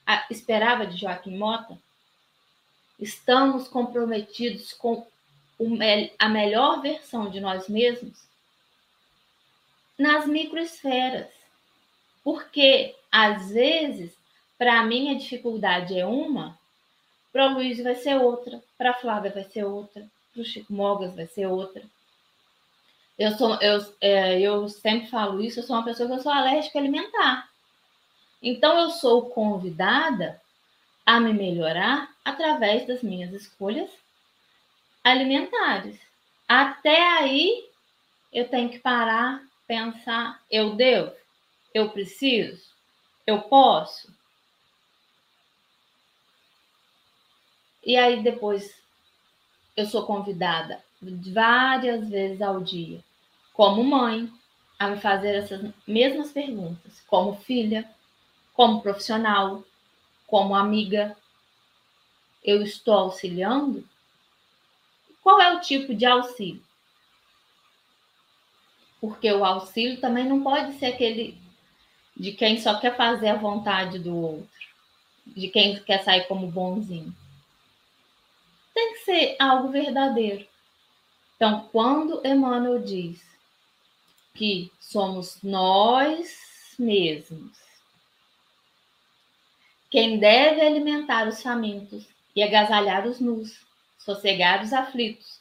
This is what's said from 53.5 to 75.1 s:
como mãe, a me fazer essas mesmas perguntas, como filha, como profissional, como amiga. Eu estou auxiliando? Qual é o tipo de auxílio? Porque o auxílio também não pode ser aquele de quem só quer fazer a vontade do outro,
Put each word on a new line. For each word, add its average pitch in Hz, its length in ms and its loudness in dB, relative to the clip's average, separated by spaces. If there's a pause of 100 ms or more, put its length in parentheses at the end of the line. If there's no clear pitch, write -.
como 208 320 6
mãe, 233 480 0 (480)
a 202 80 -2
me 208 120 -4
fazer 202 360 0
essas 202 380 -8 (120)
mesmas 277 460 0
perguntas, 208 760 -10
como 202 300 2
filha, 220 520 -4 (640)
como 220 280 4
profissional, 202 800 -2 (640)
como 196 280 2
amiga. 208 600 0 (1300)
Eu 208 180 2
estou 208 340 -2
auxiliando? 196 920 -2 (1300)
Qual 392 180 8
é 349 160 6
o 349 60 -6
tipo 269 320 -4
de 214 120 0
auxílio? 247 580 0 (2250)
Porque 220 320 -2
o 202 140 2
auxílio 226 540 -2
também 247 260 -2
não 277 180 2
pode 277 340 -2
ser 262 100 -4
aquele 233 540 -4 (760)
de 190 180 -10
quem 226 260 2
só 214 200 0
quer 240 160 0
fazer 233 340 0
a 208 60 2
vontade 208 640 -4
do 175 160 -6
outro, 160 340 -6 (760)